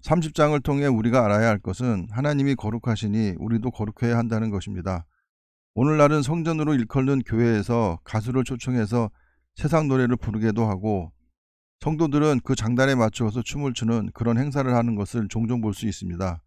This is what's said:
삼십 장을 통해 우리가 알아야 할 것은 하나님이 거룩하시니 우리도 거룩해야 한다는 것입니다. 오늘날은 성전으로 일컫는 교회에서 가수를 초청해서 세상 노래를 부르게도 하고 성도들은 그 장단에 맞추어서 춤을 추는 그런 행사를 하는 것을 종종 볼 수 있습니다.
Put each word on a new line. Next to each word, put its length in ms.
삼십 320
장을 280
통해 260
우리가 380
알아야 240
할 100
것은 500
하나님이 460
거룩하시니 840
우리도 320
거룩해야 480
한다는 320
것입니다. 560
오늘날은 480
성전으로 500
일컫는 500
교회에서 800
가수를 420
초청해서 680
세상 340
노래를 300
부르게도 480
하고 480
성도들은 640
그 120
장단에 400
맞추어서 460
춤을 320
추는 400
그런 240
행사를 360
하는 220
것을 340
종종 320
볼 120
수 120
있습니다. 600